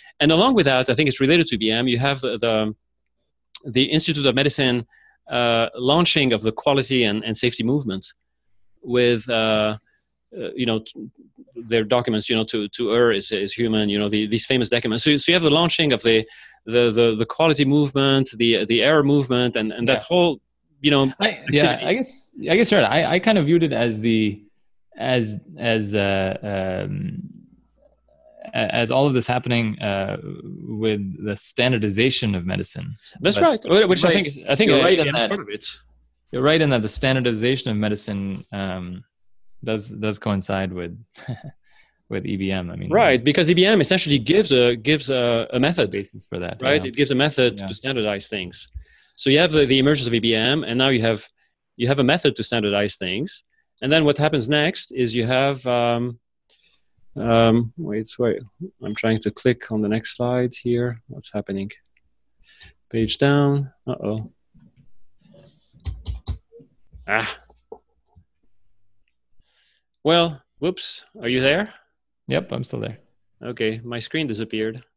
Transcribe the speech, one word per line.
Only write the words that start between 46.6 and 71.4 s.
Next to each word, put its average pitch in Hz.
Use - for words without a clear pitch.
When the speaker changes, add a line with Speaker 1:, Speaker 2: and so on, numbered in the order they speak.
Speaker 1:
right? 139
Speaker 2:
yeah. 135
Speaker 1:
It 113
gives 139
a 131
method 127
Speaker 2:
Yeah. 98
Speaker 1:
to 95
standardize 107
things. 95
So -
you 139
have 170
the, 151
the 131
emergence 135
of 117
E 113
B 113
M, 127
and 117
now 131
you 123
have, 113
you 120
have 139
a 135
method 147
to 110
standardize 104
things. 98
And 131
then 160
what 143
happens 147
next 151
is 120
you 117
have, 131
um, 120
um, 113
wait, 110
wait, 120
I'm 104
trying 113
to -
click -
on 107
the 104
next 110
slide 123
here. 120
What's -
happening? 101
Page 113
down. 143
Uh-oh. 110
Ah. 107
Well, 165
whoops. -
Are 117
you 127